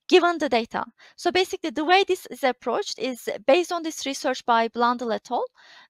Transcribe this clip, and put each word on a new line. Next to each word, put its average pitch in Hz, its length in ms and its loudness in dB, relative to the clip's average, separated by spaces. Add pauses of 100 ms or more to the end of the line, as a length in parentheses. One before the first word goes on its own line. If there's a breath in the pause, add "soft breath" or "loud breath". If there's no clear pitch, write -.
given 349 300 4
the 285 120 -2
data. 226 340 -2 (320 loud breath)
So - 160 -2
basically, 359 400 -2
the 294 140 -4
way 370 180 4
this 370 240 -2
is - 160 -8
approached 240 560 -2
is 254 300 -6 (160)
based 339 260 4
on 339 120 -4
this 320 220 -8
research 277 400 -4
by 233 220 2
Blundell 240 440 -2
et 208 200 -6
al., 453 140 -2 (440 loud breath)